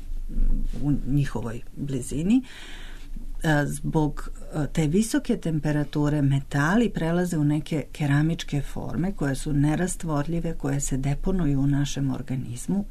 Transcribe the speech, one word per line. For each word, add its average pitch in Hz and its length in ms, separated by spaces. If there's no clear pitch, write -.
u 143 100
njihovoj 117 520
blizini, 139 680
e, 147 240
zbog, 147 640
e, 151 120
te 160 200
visoke 220 500
temperature 147 840
metali 143 680
prelaze 170 480
u 147 60
neke 151 480
keramičke 147 680
forme - 500
koje 139 220
su 151 180
nerastvorljive, 160 1000
koje 139 260
se 139 160
deponuju 143 640
u 139 60
našem 139 440
organizmu 131 800